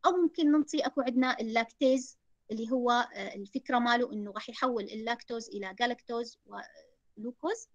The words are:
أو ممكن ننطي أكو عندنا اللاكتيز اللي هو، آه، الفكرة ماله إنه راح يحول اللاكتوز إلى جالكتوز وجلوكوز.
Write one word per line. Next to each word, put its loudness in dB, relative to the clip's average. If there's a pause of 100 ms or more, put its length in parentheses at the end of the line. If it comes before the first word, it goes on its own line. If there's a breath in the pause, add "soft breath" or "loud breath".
أو 8
ممكن 4
ننطي 2
أكو -2
عندنا 2
اللاكتيز 0 (340)
اللي -4
هو، 2
آه، -2
الفكرة -4
ماله 2
إنه -6
راح -10
يحول -2
اللاكتوز -8
إلى -8
جالكتوز -4
وجلوكوز. -10